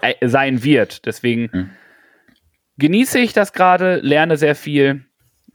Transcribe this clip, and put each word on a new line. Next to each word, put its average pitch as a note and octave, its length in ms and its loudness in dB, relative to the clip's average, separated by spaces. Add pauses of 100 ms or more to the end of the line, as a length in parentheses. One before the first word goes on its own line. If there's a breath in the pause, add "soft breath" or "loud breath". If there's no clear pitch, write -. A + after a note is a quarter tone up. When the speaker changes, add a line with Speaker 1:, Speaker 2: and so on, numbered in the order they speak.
Speaker 1:
äh, B2+ 260 -2
sein C3 360 0
wird. C3 420 0
Deswegen A#2 480 -4
Speaker 2:
Mhm. F#2 160 -6 (1080 soft breath)
Speaker 1:
genieße G3 420 0
ich A#3 140 0
das G3+ 200 -2
gerade, F#3 480 2
lerne D#3 360 2
sehr D3+ 180 2
viel C#3 500 0 (500)